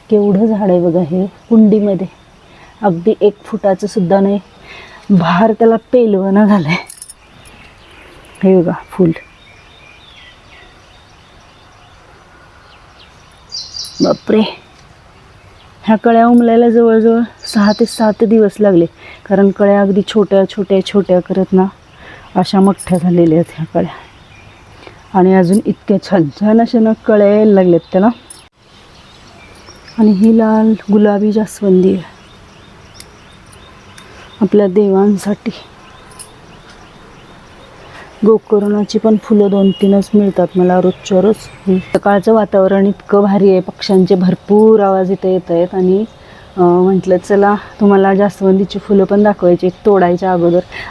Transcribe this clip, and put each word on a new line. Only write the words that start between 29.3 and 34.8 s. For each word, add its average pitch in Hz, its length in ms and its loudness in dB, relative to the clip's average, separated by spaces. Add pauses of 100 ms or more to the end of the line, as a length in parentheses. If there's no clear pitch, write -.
आणि 214 120 4
ही 220 260 2
लाल 220 360 0 (180)
गुलाबी 208 400 0
जास्वंदी 190 640 0
आहे 185 80 -6 (2500)
आपल्या 202 260 0
देवांसाठी. 202 840 -2 (2750)